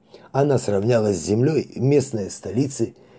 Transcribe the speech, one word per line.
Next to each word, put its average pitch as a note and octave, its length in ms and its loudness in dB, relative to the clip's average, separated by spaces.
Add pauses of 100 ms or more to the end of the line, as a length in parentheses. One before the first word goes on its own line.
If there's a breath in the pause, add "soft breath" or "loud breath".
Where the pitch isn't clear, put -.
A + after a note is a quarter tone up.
(320 loud breath)
Она C#3 260 2
сравняла G#2+ 540 0
с F#2 60 -2
землёй A2+ 580 0
местные A#2+ 520 0
столицы A2+ 680 -4 (240 soft breath)